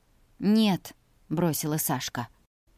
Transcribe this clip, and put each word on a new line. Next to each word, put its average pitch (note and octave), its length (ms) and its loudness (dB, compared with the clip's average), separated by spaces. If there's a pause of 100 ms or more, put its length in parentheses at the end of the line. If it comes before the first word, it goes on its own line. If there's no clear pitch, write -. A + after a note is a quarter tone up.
(400)
"Нет", G#3 540 2 (340)
бросила D#3 480 -2
Сашка. C3 520 -4 (500)